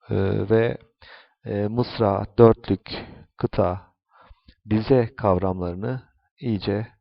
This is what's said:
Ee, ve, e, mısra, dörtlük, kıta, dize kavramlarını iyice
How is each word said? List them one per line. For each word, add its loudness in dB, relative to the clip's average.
Ee, -2
ve, 2
e, -4
mısra, -2
dörtlük, 4
kıta, -2
dize 0
kavramlarını -2
iyice -4